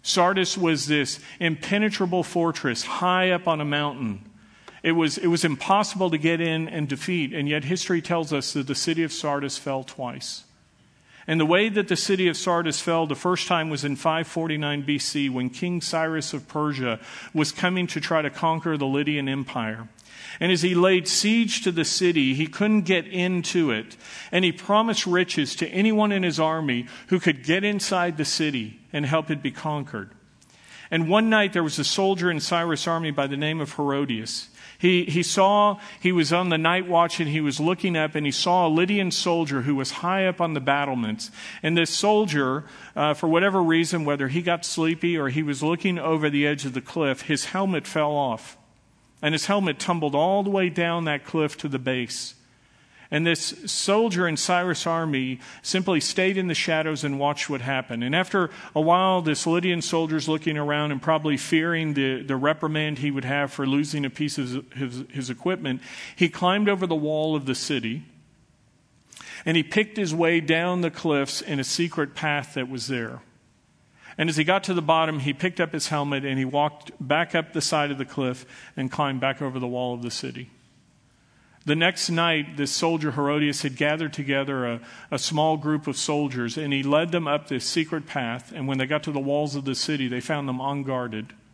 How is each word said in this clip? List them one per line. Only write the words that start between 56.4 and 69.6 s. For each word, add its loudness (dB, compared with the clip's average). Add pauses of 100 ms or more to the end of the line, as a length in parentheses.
the -2
shadows 0
and -2
watched 0
what -4
happened. -4
And 0
after 2 (240)
a 2
while, 4
this 0
Lydian 2
soldier's 0
looking 0
around 0
and -2
probably 2
fearing 0
the, 0
the -2
reprimand 0
he -2
would -4
have 0
for -2
losing 0
a -2
piece -4
of -6
his, -6
his -6
equipment, -4 (360)
he 4
climbed 2
over 0
the 0
wall 0
of -4
the 0
city, -4 (1400)
and 4
he 6